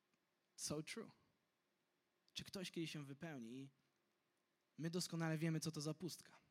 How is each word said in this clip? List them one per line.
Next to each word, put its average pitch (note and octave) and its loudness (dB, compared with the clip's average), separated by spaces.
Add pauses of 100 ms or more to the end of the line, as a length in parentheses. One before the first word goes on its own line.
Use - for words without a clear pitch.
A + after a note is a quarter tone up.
(560)
So D3+ 0
true. - -6 (1200)
Czy - -6
ktoś F#3 -4
kiedyś D#3+ 0
ją D3+ -2
wypełni? C3+ -6
I C#3 -8 (1080)
my D#3+ 2
doskonale E3 4
wiemy, D#3+ 6
co D#3+ 0
to D#3+ -2
za D3+ 0
pustka. - -6 (100)